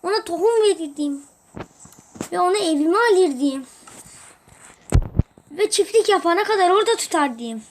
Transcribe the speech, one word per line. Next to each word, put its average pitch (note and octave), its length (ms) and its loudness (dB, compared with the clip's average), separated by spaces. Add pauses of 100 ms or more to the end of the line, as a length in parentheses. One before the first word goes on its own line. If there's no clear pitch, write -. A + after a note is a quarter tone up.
Ona F#4 220 -2
tohum G#4 380 0
verirdim. D4 600 -2 (1080)
Ve F4 80 -2
onu F4+ 160 2
evime E4 420 0
alırdım. C#4+ 680 2 (1800)
Ve G4 200 -2
çiftlik G#4 380 2
yapana F#4 360 2
kadar G4 260 2
orada G#4+ 260 2
tutardım. A#3 760 -4